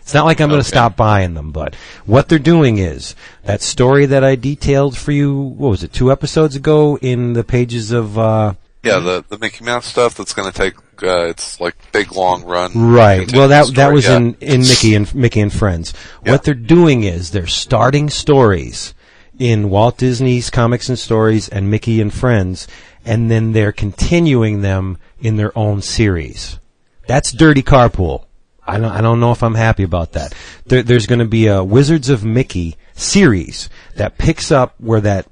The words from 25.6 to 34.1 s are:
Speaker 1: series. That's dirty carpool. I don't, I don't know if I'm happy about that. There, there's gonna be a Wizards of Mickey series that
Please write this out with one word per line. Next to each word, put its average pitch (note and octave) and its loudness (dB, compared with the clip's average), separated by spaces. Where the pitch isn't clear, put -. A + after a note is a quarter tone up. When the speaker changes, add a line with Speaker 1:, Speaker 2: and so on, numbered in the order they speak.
Speaker 1:
series. F#2 -4
That's C3+ -2
dirty C#3+ 4
carpool. G2+ 2
I G#2 -6
don't, A2 -2
I F#2+ -4
don't A#2 2
know A#2+ 2
if - -4
I'm A2+ 0
happy A2+ 0
about E2+ -4
that. D2 -8
There, B2+ 2
there's A#2 2
gonna A#2+ 2
be A2 2
a G2 2
Wizards C3+ 2
of A#2 -2
Mickey A2 -4
series - 0
that - -6